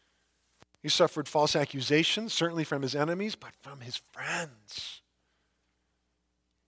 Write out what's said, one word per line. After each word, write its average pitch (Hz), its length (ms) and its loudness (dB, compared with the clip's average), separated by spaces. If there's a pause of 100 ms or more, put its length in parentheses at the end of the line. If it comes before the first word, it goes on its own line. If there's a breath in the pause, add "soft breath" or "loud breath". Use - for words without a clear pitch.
(800 soft breath)
He 151 80 -4
suffered 151 380 4
false 151 280 4
accusations, 151 800 2
certainly 165 300 0
from 147 180 -2
his 131 140 -2
enemies, 175 400 0
but - 260 -18
from 143 200 -16
his 120 160 -10
friends 143 1040 -8 (1700)